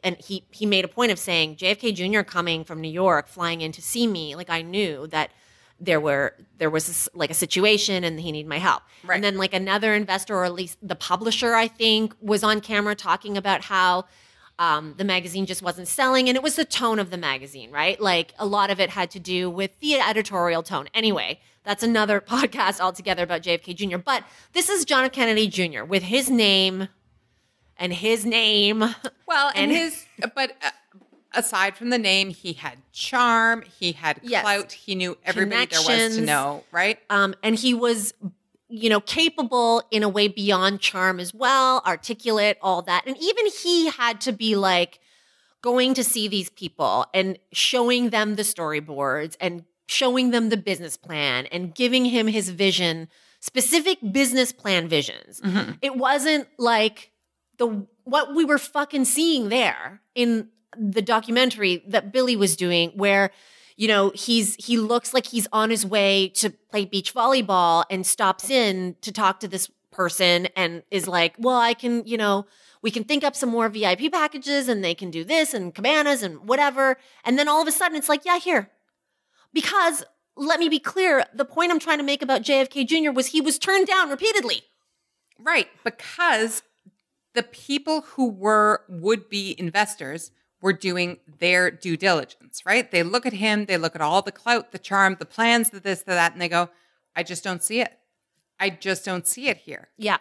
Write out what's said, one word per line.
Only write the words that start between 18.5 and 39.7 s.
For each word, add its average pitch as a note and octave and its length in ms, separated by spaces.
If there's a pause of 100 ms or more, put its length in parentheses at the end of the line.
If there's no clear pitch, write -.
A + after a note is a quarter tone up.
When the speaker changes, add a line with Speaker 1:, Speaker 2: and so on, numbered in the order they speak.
Speaker 1:
of F#3+ 100
it F3+ 100
had F3+ 200
to F#3+ 100
do F3+ 300
with F#3+ 300
the D4 160
editorial F#3+ 680
tone. - 320
Anyway, G#3 460 (220)
that's G#3 200
another G#3+ 380
<laughs> - 60
podcast A#3 540
altogether F#3 440
about E3+ 180
J F3 120
F E3+ 80
K F#3 120
Junior. F3+ 240
But A#3 260 (300)
this F#4 160
is F#4 160
John C4 180
F. C4 80
Kennedy A3+ 360
Junior D#3+ 360
with F#3 200
his C4 260
name F#3+ 580 (880)
and F3 140
his G#3 320
name. A3 540 (480)
Speaker 2:
Well, C#4+ 280
and D4 160
Speaker 1:
And - 20
Speaker 2:
his, E4 340 (280)
but, C4+ 180 (120)
uh, C#3+ 60 (640)
aside G3 420
from A#3+ 140
the B3 80
name, G3 320
he - 240
had C3 240 (140)
charm, A3+ 720 (160)
he F3 140
had D3+ 300
Speaker 1:
Yes. A#3 200
Speaker 2:
clout, G3+ 300
he - 220
knew F3+ 320
everybody G#3+ 400
there - 140
was - 60
to B3 60
Speaker 1:
Connections. A3+ 340
Speaker 2:
know, D3 460
right? F#3+ 260 (120)
Speaker 1:
Um, G3 320
and A3 140
he B3 180
was, A#3 400 (560)
you A3+ 180
know, G#3 120
capable B3 880